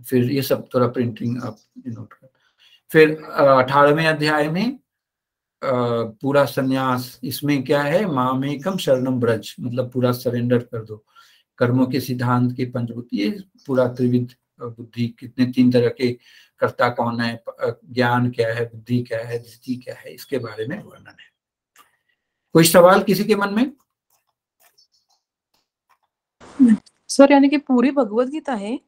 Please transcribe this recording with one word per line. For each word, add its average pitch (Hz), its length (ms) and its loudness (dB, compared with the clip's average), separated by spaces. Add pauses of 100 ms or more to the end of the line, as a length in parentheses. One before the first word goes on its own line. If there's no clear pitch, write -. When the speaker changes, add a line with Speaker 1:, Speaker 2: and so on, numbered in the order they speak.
Speaker 1:
फिर 123 260 0
ये 135 100 -2
सब 127 320 -4
थोड़ा 123 120 2
प्रिंटिंग 120 560 -4
आप 220 140 -12 (300)
नोट 110 260 -14
कर। - 160 -20 (600)
फिर, 156 340 6
अ, - 200 0
अठारहवें 143 640 4
अध्याय 151 420 0
में, 196 240 -2 (920)
अ, 135 80 -4 (520)
पूरा 139 220 2
संन्यास, 131 800 -4
इसमें 143 400 -4
क्या 143 180 0
है, 170 240 0
मामेकम 139 680 -2
शरणम 131 440 0
ब्रज, 113 400 -4
मतलब 127 300 -6
पूरा 123 220 0
सरेंडर 123 460 -2
कर 117 260 -8
दो, 107 200 -18 (540)
कर्मों 127 280 2
के 127 140 -4
सिद्धांत 123 560 -2
की 135 80 -4
पंचभूति, 120 520 -10
ये 101 260 -4 (240)
पूरा 127 220 2
त्रिविध 123 460 -2 (260)
बुद्धि, 120 480 -8
कितने 123 380 -6
तीन 123 260 2
तरह 120 160 4
के 123 300 -4 (400)
कर्ता 123 300 0
कौन 117 320 -4
है, 117 280 -6
अ, 120 300 -6 (120)
ज्ञान 123 400 0
क्या 113 240 -4
है, 117 100 -4
बुद्धि 120 380 -6
क्या 113 160 -8
है, 120 200 -8
धृति - 360 -10
क्या 120 200 -16
है, - 200 -20
इसके - 240 -8
बारे 110 280 -10
में 170 160 -10
वर्णन - 260 -20
है। - 220 -20 (1200)
कोई 165 120 6
सवाल 185 380 8
किसी 196 220 0
के 214 100 2
मन 202 180 -4
में? 240 200 0 (3250)
Speaker 2:
सर, 277 240 6
यानी 277 160 6
कि 294 100 0
पूरी 262 320 2
भगवत 254 380 -2
गीता 294 260 -8
है? 208 340 -8